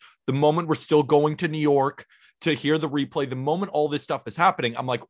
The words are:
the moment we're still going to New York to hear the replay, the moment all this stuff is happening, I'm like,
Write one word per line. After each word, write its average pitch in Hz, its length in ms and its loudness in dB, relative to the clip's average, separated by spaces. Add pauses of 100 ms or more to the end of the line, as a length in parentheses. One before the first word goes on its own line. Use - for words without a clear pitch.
(260)
the 135 80 -2
moment 151 340 2
we're 156 80 0
still 151 280 2
going 147 340 2
to 175 100 -2
New 156 100 -4
York 143 480 2 (360)
to 156 120 0
hear 143 240 0
the 156 120 -2
replay, 139 400 -2
the 127 60 -8
moment 160 360 -4
all 151 160 0
this 147 160 -4
stuff - 240 -6
is 107 80 -12
happening, 160 400 0
I'm 127 100 -6
like, 123 240 -4